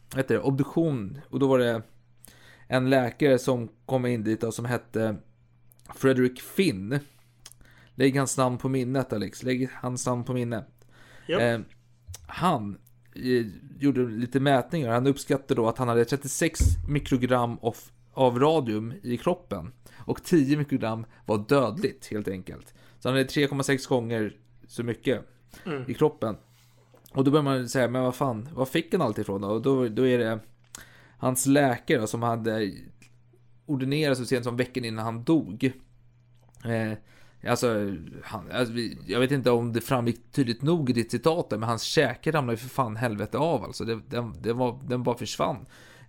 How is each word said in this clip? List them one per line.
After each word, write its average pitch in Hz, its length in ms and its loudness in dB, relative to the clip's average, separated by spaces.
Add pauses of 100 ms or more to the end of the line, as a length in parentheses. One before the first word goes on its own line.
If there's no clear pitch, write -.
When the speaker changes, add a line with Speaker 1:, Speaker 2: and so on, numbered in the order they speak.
(100)
Speaker 1:
vad - 60 -8
heter 131 180 0
det, 104 60 2
obduktion. 139 800 -2 (100)
Och 127 80 -4
då 135 80 2
var 135 120 6
det 117 240 2 (880)
en 127 220 2
läkare 131 480 4
som 120 300 0 (180)
kom 127 200 0
in 117 180 0
dit 107 180 0
och 113 120 -4
som 120 100 -6
hette 110 520 -2 (800)
Frederick 127 460 2
Finn. 120 580 0 (960)
Lägg 135 240 4
hans 135 200 0
namn 127 200 2
på 135 100 -4
minnet, 131 440 -2
Alex. 104 300 -6
Lägg 127 320 -2
hans 127 320 -6
namn 123 180 -2
på 131 80 -6
minnet. 117 340 -4 (600)
Speaker 2:
Japp. 165 160 0
Speaker 1:
Eh, 117 160 2 (680)
han, 113 520 -2 (360)
eh, 123 320 0 (320)
gjorde 139 220 2
lite 120 400 0
mätningar. 139 520 2
Han 123 140 2
uppskattade 139 480 0
då 113 140 4
att 113 100 -2
han 127 100 0
hade 117 160 4
trettiosex - 560 -2 (280)
mikrogram 123 720 0
av, 113 140 -2 (380)
av 127 240 4
radium 123 640 2
i 120 140 -4
kroppen. 113 560 -4 (340)
Och - 180 -4
tio 147 320 4
mikrogram 113 500 -2 (200)
var - 120 2 (100)
dödligt, 131 640 2
helt 107 180 -4
enkelt. - 460 -12 (240)
Så 123 100 -6
han 131 80 2
hade 131 120 2
tre 143 180 2
komma 139 160 -2
sex 135 240 0
gånger 113 500 -2 (320)
så - 140 -8
mycket 117 380 -2 (460)
Speaker 2:
Mm. 139 240 -6
Speaker 1:
i - 40 -2
kroppen. 139 420 0 (760)
Och 135 120 2
då 139 60 4
börjar 151 140 4
man 131 240 0
säga, 120 200 2
"Men 127 140 -2
vad 127 120 0
fan, 127 400 -4
var 131 120 -2
fick 170 260 -2
han 180 100 2
allt 110 160 0
ifrån 101 220 -2
då?" 98 80 -4
Och 113 140 0
då, 131 260 2
då 120 180 2
är 123 120 4
det 113 200 0 (800)
hans 127 280 0
läkare 139 540 4
då, 110 60 -2
som 117 160 -4
hade 113 480 0 (960)
ordinerat 139 520 0
så 123 60 -4
sent 120 200 0
som 120 120 -4
veckan 123 280 -2
innan 110 200 -6
han 113 200 -4
dog. 127 480 2 (920)
Eh, 113 280 -2 (580)
alltså, 120 160 2 (560)
han, - 300 -12
alltså, 113 220 -2
vi, 117 320 -6
jag 104 140 0
vet 131 100 2
inte 123 200 2
om 117 220 2
det 113 80 0
framgick 120 520 -2
tydligt 120 300 0
nog 151 280 2
i - 20 2
ditt 113 180 0
citat 160 400 0
där, 104 80 -2
men 113 100 -4
hans 117 140 -2
käke 139 500 0
ramlade 127 200 0
ju 113 100 -2
för 127 60 -14
fan 113 280 -4
helvete 110 420 -4
av, 143 260 0
alltså. - 200 -8
Det, 113 240 -4
den, 117 340 -6
det 113 100 -2
var, 123 260 -2 (100)
den 123 140 -2
bara 120 160 0
försvann. 135 480 -4 (420)